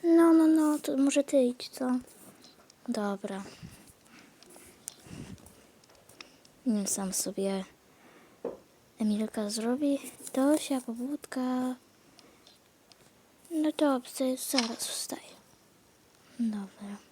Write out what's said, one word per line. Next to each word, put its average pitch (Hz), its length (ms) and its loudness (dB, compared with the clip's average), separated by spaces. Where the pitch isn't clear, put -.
No, 339 300 8
no, 320 140 8
no, 302 320 4
to 294 180 -2
może 277 260 2
ty 285 140 2
idź, 247 320 2
co? 254 300 -2
Dobra. 202 560 -6
Nim 208 220 -2
sam 190 260 -4
sobie 190 500 -4
Emilka 214 500 -2
zrobi. 254 500 -2
Tosia, 269 500 2
pobudka. 254 920 -6
No 311 260 0
dobrze, 262 600 0
zaraz 233 500 -4
wstaję. - 480 -10
Dobra. 202 580 -6